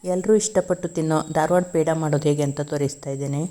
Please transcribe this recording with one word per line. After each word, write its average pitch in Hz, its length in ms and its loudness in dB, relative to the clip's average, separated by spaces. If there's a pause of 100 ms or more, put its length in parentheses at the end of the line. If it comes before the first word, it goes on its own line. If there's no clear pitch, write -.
ಎಲ್ರೂ 185 320 2
ಇಷ್ಟಪಟ್ಟು 185 520 0
ತಿನ್ನೋ 160 340 0 (100)
ಧಾರವಾಡ 160 320 2
ಪೇಡ 165 300 0
ಮಾಡೋದು 151 340 0
ಹೇಗೆ 147 160 2
ಅಂತ 143 180 -2
ತೋರಿಸ್ತಾ 143 480 -4
ಇದ್ದೇನೆ. 139 420 -4